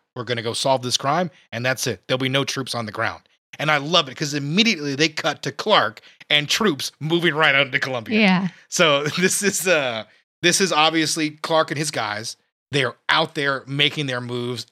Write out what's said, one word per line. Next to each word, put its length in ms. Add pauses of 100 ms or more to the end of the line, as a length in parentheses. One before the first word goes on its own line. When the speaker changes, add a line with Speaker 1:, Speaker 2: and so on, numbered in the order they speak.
(160)
Speaker 1:
We're 100
gonna 160
go 120
solve 280
this 160
crime, 320 (240)
and 120
that's 220
it. 200
There'll 120
be 80
no 160
troops 320
on 100
the 60
ground." 300 (360)
And 140
I 60
love 320
it 80
'cause 160
immediately 640
they 120
cut 360
to 80
Clark 500 (280)
and 200
troops 500
moving 360
right 200
out 120
into 120
Colombia. 400
Speaker 2:
Yeah. 280 (200)
Speaker 1:
So 360
<laughs> 160
this 240
is, 220
uh, 380 (380)
this 180
is 140
obviously 580
Clark 400
and 60
his 140
guys. 440 (360)
They 120
are 140 (100)
out 280
there 300
making 420
their 120
moves 520